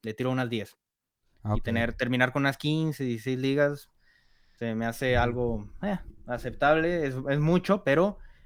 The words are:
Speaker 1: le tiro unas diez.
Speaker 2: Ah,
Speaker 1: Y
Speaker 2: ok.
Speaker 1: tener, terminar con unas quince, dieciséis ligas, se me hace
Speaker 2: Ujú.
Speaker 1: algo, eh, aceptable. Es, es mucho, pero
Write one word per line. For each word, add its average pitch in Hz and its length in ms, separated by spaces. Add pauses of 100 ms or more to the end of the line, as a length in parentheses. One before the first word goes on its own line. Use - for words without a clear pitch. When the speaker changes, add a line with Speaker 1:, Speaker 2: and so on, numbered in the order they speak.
Speaker 1:
le 110 120
tiro 127 160
unas 127 200
diez. 107 260 (680)
Speaker 2:
Ah, 104 140
Speaker 1:
Y - 40
Speaker 2:
ok. - 40
Speaker 1:
tener, 117 300
terminar 127 380
con 139 100
unas 135 160
quince, 151 460
dieciséis 123 340
ligas, 143 500 (720)
se 117 160
me 113 120
hace 127 280
Speaker 2:
Ujú. 120 80
Speaker 1:
algo, 120 460 (140)
eh, 190 160 (280)
aceptable. 151 800
Es, 131 80 (160)
es 143 100
mucho, 180 440
pero 170 340 (280)